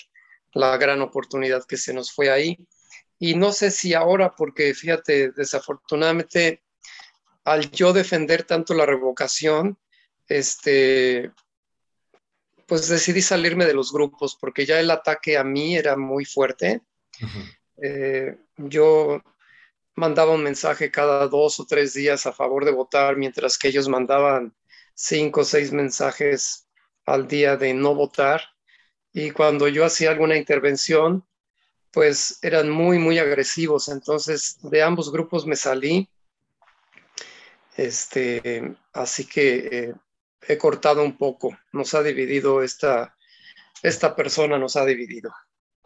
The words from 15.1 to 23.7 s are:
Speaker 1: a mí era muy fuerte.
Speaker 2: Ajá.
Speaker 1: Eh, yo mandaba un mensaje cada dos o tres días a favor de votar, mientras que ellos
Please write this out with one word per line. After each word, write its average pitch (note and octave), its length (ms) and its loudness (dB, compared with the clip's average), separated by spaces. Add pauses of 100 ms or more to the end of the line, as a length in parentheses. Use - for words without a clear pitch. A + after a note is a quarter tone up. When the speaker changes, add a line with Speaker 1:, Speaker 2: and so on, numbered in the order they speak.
Speaker 1:
a C3+ 80 2
mí D3 320 -2
era D3 200 2
muy C#3 280 -4
fuerte. C3+ 580 -2 (380)
Speaker 2:
Ajá. G#2+ 200 -10 (420)
Speaker 1:
Eh, C3+ 540 -4 (200)
yo D3+ 640 4 (720)
mandaba D#3+ 380 2
un D#3 100 2
mensaje D3 480 -2
cada C#3+ 380 2
dos C#3+ 320 2
o C3+ 60 -12
tres C#3+ 260 0
días C#3 340 -2
a C3 60 -4
favor C3+ 320 -2
de D3 60 4
votar, C#3 460 0
mientras C3 420 -4
que C#3 100 0
ellos C3+ 200 0